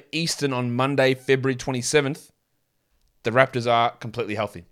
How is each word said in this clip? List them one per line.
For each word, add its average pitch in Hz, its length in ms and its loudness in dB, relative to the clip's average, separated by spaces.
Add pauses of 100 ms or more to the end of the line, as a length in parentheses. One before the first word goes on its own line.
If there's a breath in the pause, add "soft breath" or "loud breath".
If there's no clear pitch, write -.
(140)
Eastern 151 400 -2
on 123 200 -2
Monday, 131 400 2
February 131 440 0
twenty-seventh, 135 760 -2 (920)
the 113 80 -2
Raptors 123 380 2
are 117 200 4
completely 107 460 -8
healthy. 101 360 -6